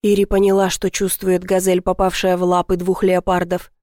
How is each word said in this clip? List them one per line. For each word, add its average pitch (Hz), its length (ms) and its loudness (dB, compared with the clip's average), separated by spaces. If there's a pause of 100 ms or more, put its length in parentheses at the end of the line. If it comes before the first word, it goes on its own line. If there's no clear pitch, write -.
Ири 202 220 2
поняла, 196 460 2
что 180 200 -4
чувствует 185 540 -2
газель, 185 380 0
попавшая 185 540 0
в 180 60 -2
лапы 180 340 0
двух 175 260 -2
леопардов, 180 680 0 (120)